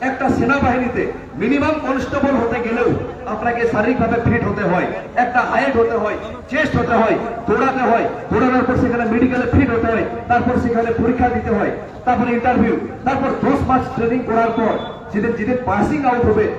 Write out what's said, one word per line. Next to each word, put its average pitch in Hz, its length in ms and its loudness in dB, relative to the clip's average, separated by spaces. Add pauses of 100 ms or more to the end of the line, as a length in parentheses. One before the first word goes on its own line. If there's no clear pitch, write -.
একটা 262 280 -2
সেনাবাহিনীতে 247 840 2 (240)
মিনিমাম 277 360 2 (100)
কনস্টেবল 269 540 0
হতে 233 320 -2
গেলেও 233 240 0 (340)
আপনাকে 233 420 -2
শারীরিকভাবে 226 560 0
ফিট 226 200 2
হতে 202 180 -2
হয়, 175 240 0 (280)
একটা 247 260 2
হাইট 254 360 0
হতে 233 200 2
হয়, 208 180 -2 (360)
চেস্ট 269 260 0
হতে 233 180 0
হয়, 220 240 4 (300)
দৌড়াতে 254 300 2
হয়, 233 300 2 (240)
দৌড়ানোর 247 320 2
পর 254 120 0
সেখানে 233 280 0
মেডিকেলে 254 480 2
ফিট 269 180 4
হতে 226 160 0
হয়, 226 180 0 (240)
তারপর 240 340 2
সেখানে 226 280 0
পরীক্ষা 240 380 2
দিতে 226 260 0
হয়, 202 160 0 (340)
তারপর 247 240 2
ইন্টারভিউ, 233 480 2 (280)
তারপর 247 440 0
দশ - 200 0
মাস 254 140 4 (120)
ট্রেনিং 233 320 0
করার 226 240 2
পর 220 280 0 (340)
যেদিন, 220 200 0
যেদিন 247 320 -2
পাসিং 285 400 0
আউট 240 200 2
হবে, 214 240 4 (100)